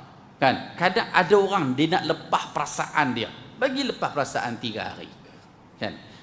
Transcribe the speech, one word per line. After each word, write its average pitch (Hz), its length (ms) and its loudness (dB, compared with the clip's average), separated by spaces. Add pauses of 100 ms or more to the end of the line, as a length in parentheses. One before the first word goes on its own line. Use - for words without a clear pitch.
(360)
Kan? - 400 2
Kadang 185 320 2
ada 180 280 4
orang 196 360 4
dia 147 240 2
nak - 80 0
lepas - 480 -2
perasaan 147 640 0
dia. 107 160 -4 (240)
Bagi 269 280 0
lepas 202 280 -4
perasaan 123 480 -2
tiga 104 320 -6
hari. 87 160 -14 (720)
Kan? 104 160 -6 (260)